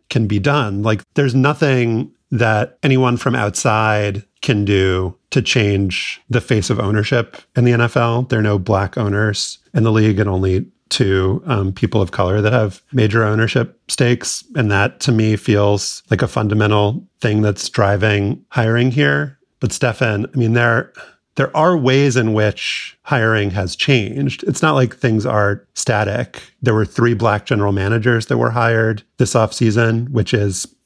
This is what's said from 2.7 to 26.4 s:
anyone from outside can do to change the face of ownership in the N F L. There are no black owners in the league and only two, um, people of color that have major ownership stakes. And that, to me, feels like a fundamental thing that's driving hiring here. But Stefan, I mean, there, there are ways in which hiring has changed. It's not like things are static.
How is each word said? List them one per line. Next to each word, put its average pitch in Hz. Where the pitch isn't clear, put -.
anyone 131
from 117
outside 107
can 104
do 95
to 135
change 101
the -
face 107
of 120
ownership 107
in 123
the 120
N 117
F 117
L. 120
There 120
are -
no 104
black 95
owners 104
in 110
the 110
league 107
and 101
only 95
two, 95
um, 101
people 107
of 87
color 95
that 107
have 107
major 113
ownership 113
stakes. -
And 113
that, 101
to 127
me, 110
feels 101
like 104
a 117
fundamental 107
thing 107
that's 104
driving 101
hiring 117
here. 143
But 107
Stefan, 113
I -
mean, 117
there, 120
there 135
are 170
ways 135
in 113
which -
hiring 110
has 95
changed. 135
It's -
not 156
like 127
things 110
are 104
static. 107